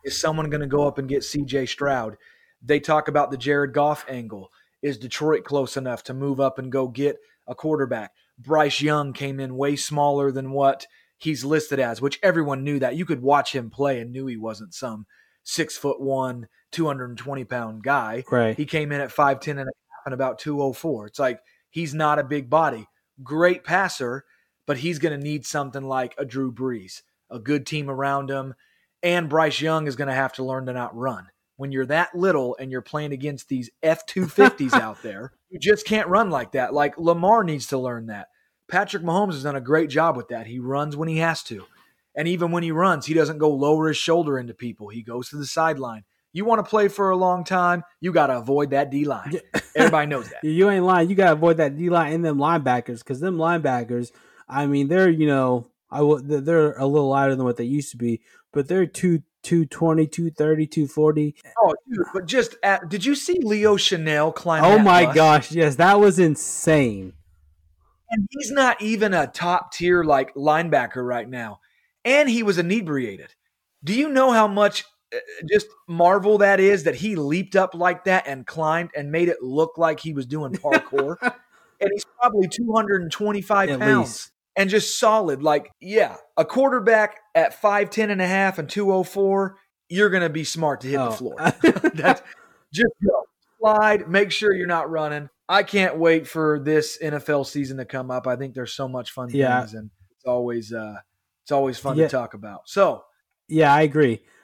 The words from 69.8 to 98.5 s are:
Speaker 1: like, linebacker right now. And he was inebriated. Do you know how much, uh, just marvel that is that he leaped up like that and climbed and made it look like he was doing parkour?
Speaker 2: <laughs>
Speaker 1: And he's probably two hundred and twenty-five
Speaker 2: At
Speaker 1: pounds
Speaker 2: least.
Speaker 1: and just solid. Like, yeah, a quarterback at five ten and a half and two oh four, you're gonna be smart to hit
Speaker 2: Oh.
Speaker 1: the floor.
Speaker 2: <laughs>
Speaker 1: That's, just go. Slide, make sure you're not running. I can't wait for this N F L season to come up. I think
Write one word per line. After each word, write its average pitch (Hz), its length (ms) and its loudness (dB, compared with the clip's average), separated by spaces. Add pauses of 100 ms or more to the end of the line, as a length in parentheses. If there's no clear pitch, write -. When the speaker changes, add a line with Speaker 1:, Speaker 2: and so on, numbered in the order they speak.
Speaker 1:
like, 135 300 2
linebacker 143 720 0
right 120 220 -6
now. 117 320 -12 (440)
And 277 240 4
he 233 160 0
was 196 120 2
inebriated. 156 800 -4 (480)
Do 151 120 -4
you 285 140 0
know 262 220 4
how 220 160 6
much, 202 380 0 (280)
uh, - 60 -6 (320)
just 208 160 4 (220)
marvel 185 500 4
that 196 220 6
is 190 240 4
that 151 120 0
he 190 200 -6
leaped 165 400 -2
up 185 180 2
like 175 300 -2
that 185 240 2
and 131 180 -10
climbed 160 500 -2
and 143 140 -8
made 170 180 2
it - 140 -2
look 151 340 -2
like 160 240 2
he 160 120 -8
was 135 140 -6
doing 143 260 -6
parkour? 156 680 0
Speaker 2:
<laughs> 247 140 -2 (440)
Speaker 1:
And 202 140 0
he's 202 140 -6 (120)
probably 208 300 2
two 226 240 -4
hundred 202 300 0
and 160 100 -8
twenty-five 202 560 0
Speaker 2:
At 135 120 -2
Speaker 1:
pounds 160 280 2
Speaker 2:
least. - 220 -14 (260)
Speaker 1:
and 190 140 0
just 208 280 0
solid. 196 440 2
Like, 151 360 0
yeah, 185 380 0 (220)
a 160 80 4
quarterback 226 720 2 (180)
at - 260 2
five 208 300 2
ten 220 180 0
and 196 140 0
a 185 40 2
half 190 320 0
and 151 80 -6
two 202 240 -2
oh 190 120 2
four, 196 540 0 (340)
you're 202 180 4
gonna 175 220 0
be 156 120 -6
smart 147 380 -4
to 127 80 -10
hit 139 100 -2
Speaker 2:
Oh. 123 120 0
Speaker 1:
the 110 60 -4
floor. 120 200 -8
Speaker 2:
<laughs> 165 560 2
Speaker 1:
That's, 165 300 0 (500)
just 202 200 0 (140)
go. - 180 0 (360)
Slide, 214 480 4
make 196 240 2
sure 208 220 2
you're 180 120 -4
not 165 240 -2
running. 151 380 -4 (220)
I 202 140 4
can't 180 340 0
wait 160 280 4
for 156 320 0
this 151 440 0
N 151 100 -4
F 147 160 -8
L 143 160 0
season 135 320 -6
to 131 80 -10
come 127 260 -8
up. 127 160 -4
I 123 100 -2
think 131 180 -10